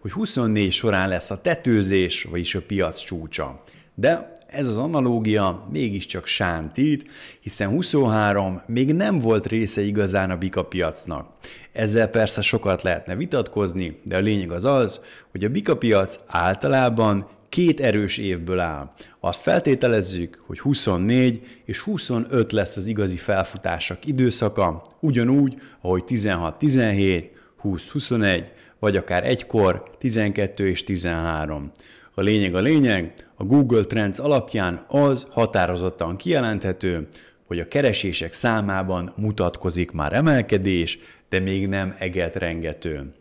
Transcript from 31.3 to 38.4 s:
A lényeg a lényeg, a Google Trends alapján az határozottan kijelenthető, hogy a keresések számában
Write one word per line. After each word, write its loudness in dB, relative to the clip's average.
A -4
lényeg 2
a 2
lényeg, 2
a -8
Google 4
Trends -2
alapján 0
az 2
határozottan 0
kijelenthető, -2
hogy -4
a -4
keresések 0
számában -2